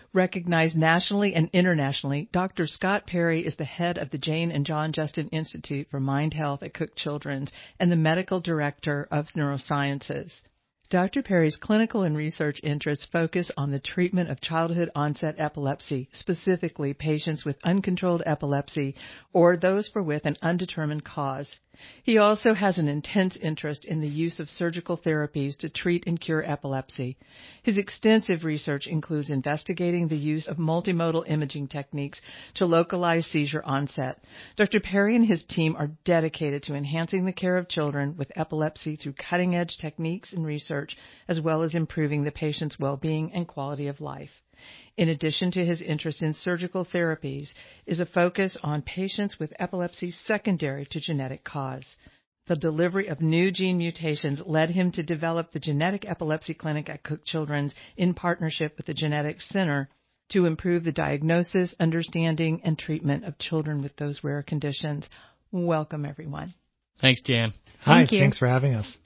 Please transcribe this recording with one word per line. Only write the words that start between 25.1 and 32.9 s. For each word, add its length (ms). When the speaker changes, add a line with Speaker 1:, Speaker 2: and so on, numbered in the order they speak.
Speaker 1:
to 100
treat 380
and 120
cure 240
epilepsy. 720
His 140
extensive 640
research 420
includes 440
investigating 800
the 80
use 280
of 120
multimodal 720
imaging 400
techniques 500
to 100
localize 640